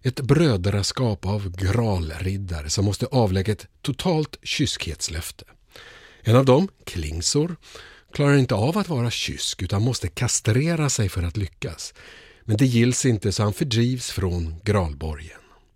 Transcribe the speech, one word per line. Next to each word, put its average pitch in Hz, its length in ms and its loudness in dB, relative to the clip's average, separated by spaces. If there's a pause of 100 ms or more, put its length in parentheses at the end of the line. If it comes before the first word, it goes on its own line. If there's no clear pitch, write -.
Ett - 180 -4
brödraskap 107 1040 2
av 101 300 -4
graalriddare 92 1120 -2
som 98 160 0
måste 104 200 -2
avlägga 104 480 2
ett - 140 -8 (140)
totalt 156 600 -2
kyskhetslöfte. - 1000 -6 (760)
En 110 140 4
av 135 100 6
dem, 139 220 6 (180)
Klingsor, 87 680 -4 (580)
klarar 143 220 4
inte 127 200 4
av 131 220 2
att 196 120 -2
vara 120 220 0
kysk - 500 -6
utan 98 200 0
måste 117 260 0
kastrera 143 840 0
sig 104 200 0
för 90 140 -4
att 85 140 -4
lyckas. - 560 -8 (500)
Men 110 140 0
det 135 80 6
gills 120 400 4
inte 110 260 2
så 110 120 0
han 104 100 2
fördrivs 123 580 0
från 87 520 -2
Graalborgen. 78 760 -2 (360)